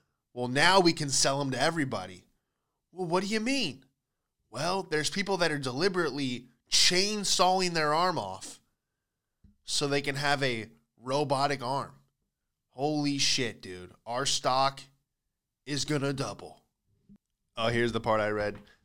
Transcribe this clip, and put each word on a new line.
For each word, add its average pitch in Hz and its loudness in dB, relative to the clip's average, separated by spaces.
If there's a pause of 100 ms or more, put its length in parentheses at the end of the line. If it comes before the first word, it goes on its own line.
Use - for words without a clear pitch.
(340)
"Well, 123 -4
now 170 6
we 170 6
can 147 -4
sell 139 2
'em 135 -2
to 120 -2
everybody." 127 -2 (640)
"Well, 175 -6
what 175 2
do 196 -4
you 220 0
mean?" 226 -2 (680)
"Well, 175 -2
there's 151 -2
people 196 -2
that 170 2
are 143 -2
deliberately 139 -2 (200)
chainsawing 185 2
their 151 2
arm 170 2
off 95 -8 (1040)
so - -2
they 143 2
can 143 -4
have 143 0
a 117 -2 (260)
robotic 139 0
arm." 120 -4 (840)
Holy 143 0
shit, 117 0
dude. 90 -14 (140)
Our 123 -2
stock 135 0 (840)
is 139 -4
gonna 139 -2
double. 101 -8 (920)
Oh, 117 -2
here's 117 2
the 113 -2
part 110 2
I 104 0
read. 104 -2 (260)